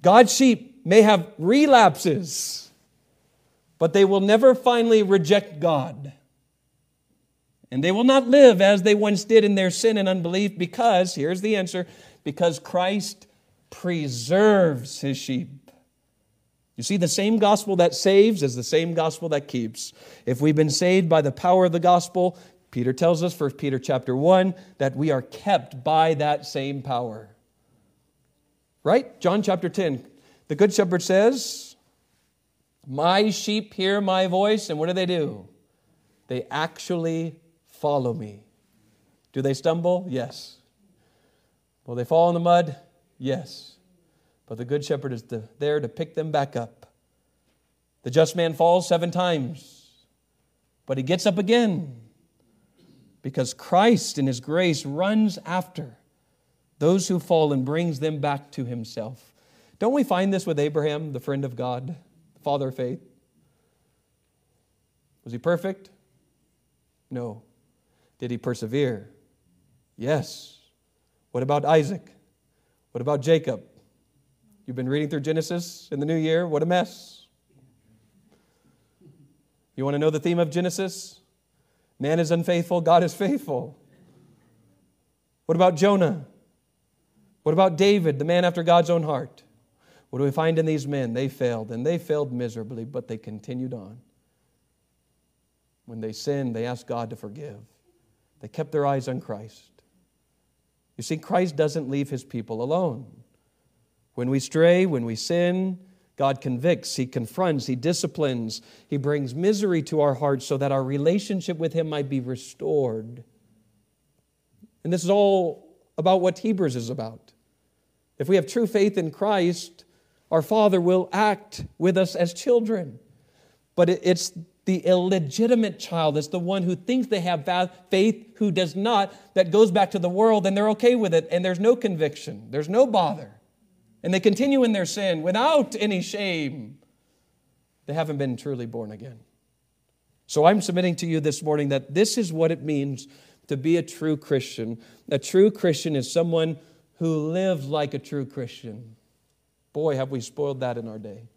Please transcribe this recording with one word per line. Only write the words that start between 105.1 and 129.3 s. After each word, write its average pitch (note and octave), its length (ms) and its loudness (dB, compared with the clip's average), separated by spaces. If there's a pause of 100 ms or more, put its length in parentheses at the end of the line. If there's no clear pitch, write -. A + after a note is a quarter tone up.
sin, F3+ 640 -2 (380)
God C3+ 240 -2
convicts, B2+ 540 -2
he B2+ 120 -4
confronts, C#3 600 -4
he C3 80 -4
disciplines, C3 840 -4 (260)
he C#3+ 120 -4
brings C#3 360 -2
misery F#3 500 0
to D#3 180 0
our C#3+ 120 2
hearts C#3 300 -2
so C#3 140 -4
that C#3 120 -2
our C3+ 140 0
relationship E3+ 720 -2
with D#3+ 160 -4
him D#3+ 160 -2
might D3 200 -6
be C3+ 120 -2
restored. B2 1040 -6 (1600)
And E3 80 -2
this F3 100 -2
is F3 80 -2
all G3 640 2 (220)
about F#3 240 2
what F3+ 180 0
Hebrews F#3 380 -2
is A#2 140 -8
about. A2+ 420 -12 (840)
If C#3 100 -6
we G3 80 4
have F3 100 2
true A#3 200 0
faith G3+ 320 2
in D#3+ 120 -4
Christ, F3+ 720 -2 (460)
our D#3+ 120 2
Father G#3 380 4
will F3+ 320 2
act G3+ 520 -2 (140)
with F3 180 2
us F#3 180 0
as F3 200 -2
children. G#3+ 640 -2 (760)
But F3 140 4
it, F3+ 140 0
it's F3 300 0 (340)
the F#3 100 0 (100)
illegitimate F#3 920 0
child, D#3 400 -2
it's D3 100 -6
the F3+ 100 -6
one F#3 240 -4
who F3 140 -2
thinks B3 320 -2
they G3 120 -2
have E3+ 260 -4
fa-, F3+ 260 -2 (180)
faith, G#3+ 460 0
who G#3 160 0
does E3 240 -2
not, G3 360 0 (220)